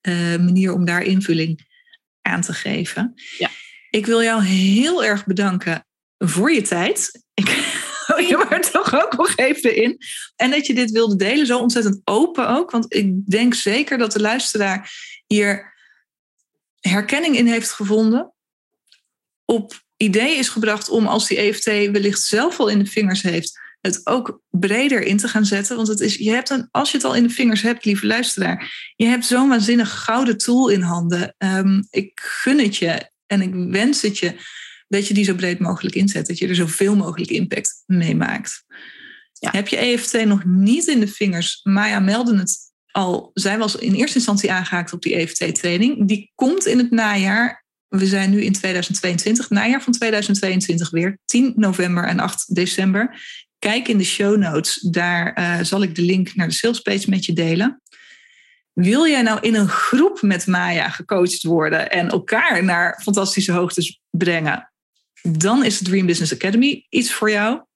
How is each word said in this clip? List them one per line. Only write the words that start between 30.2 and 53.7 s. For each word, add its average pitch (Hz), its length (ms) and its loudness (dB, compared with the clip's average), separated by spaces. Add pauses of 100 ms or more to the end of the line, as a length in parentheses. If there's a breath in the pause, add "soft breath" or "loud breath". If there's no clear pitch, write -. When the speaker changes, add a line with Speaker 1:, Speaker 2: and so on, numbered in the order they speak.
Speaker 1:
tool 240 300 2
in 202 120 4
handen. 170 580 -2
Ehm, 190 520 2
ik 196 340 -6
gun - 340 0
het 208 180 2
je - 340 -4 (160)
en 202 140 0
ik 185 120 -4 (200)
wens 233 300 0
het 202 160 -2
je - 180 -4 (520 loud breath)
dat 202 200 -2
je 202 60 0
die 202 100 4
zo 190 100 2
breed 175 240 -4
mogelijk 175 360 -4
inzet. 196 320 0
Dat 175 120 -6
je 185 100 -2
er 180 60 -2
zoveel 175 420 0
mogelijk 175 340 -2
impact - 560 -4
mee 170 300 2
maakt. - 480 -6 (680 loud breath)
Speaker 2:
Ja. - 180 -10
Speaker 1:
Heb 202 180 -2
je - 160 -2
E 240 120 2
F 240 100 -4
T 226 180 0
nog 202 200 4
niet 196 420 4
in 277 140 2
de 208 80 0
vingers? 180 540 -4
Maya 202 380 2
meldde 220 360 2
het 180 200 0 (340)
al. 180 440 -2
Zij 202 240 -2
was 214 180 -2
in - 180 0
eerste 262 220 0
instantie 202 360 0
aangehaakt 175 400 -4
op 165 100 -10
die 170 160 -2
E 170 80 0
F 165 60 -10
T-training. 180 760 0
Die 208 260 -2
komt 320 320 0
in 240 120 2
het 240 120 2
najaar. 214 760 0 (240)
We 190 180 2
zijn 190 240 2
nu 208 120 4
in 196 100 0
tweeduizend 185 440 -2
tweeëntwintig. 190 540 0
Najaar 226 320 2
van 247 100 0
tweeduizend 214 440 0
tweeëntwintig 185 540 0
weer. 180 340 -2
Tien 247 320 2
november 180 480 0
en 180 160 0
acht - 340 -4
december. 190 680 0 (360 loud breath)
Kijk 233 300 -2